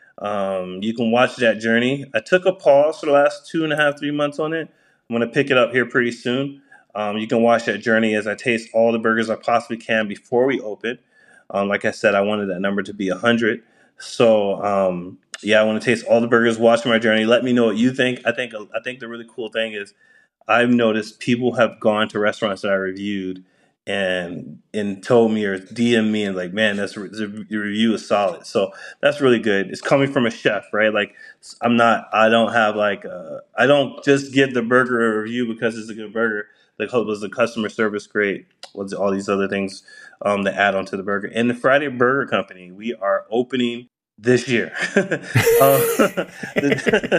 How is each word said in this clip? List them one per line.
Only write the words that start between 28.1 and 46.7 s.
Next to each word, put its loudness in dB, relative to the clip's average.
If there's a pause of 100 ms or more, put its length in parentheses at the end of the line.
So -2 (300)
that's 2
really 4
good. 0
It's -12
coming 2
from 0
a 0
chef, -2
right? 2
Like, -2 (260)
s-, -20
I'm 2
not, 4
I 4
don't 2
have, 2
like, -2
uh, -12 (180)
I 4
don't 2
just 0
give 4
the 0
burger 2
a -2
review -4
because -4
it's -12
a -12
good -14
burger. -2 (280)
Like, -6
hope 0
was -4
the -8
customer -2
service -4
great? -2 (300)
Was -8
all -2
these -2
other 0
things, -6 (400)
um, -2
that -2
add 2
on -4
to -8
the -8
burger. -4
And 0
the -2
Friday 0
Burger 0
Company, -6
we -8
are -2
opening -4 (300)
this 2
year. -2 (240)
<laughs> 0 (440)
Um, 6 (760)
<laughs> - (640)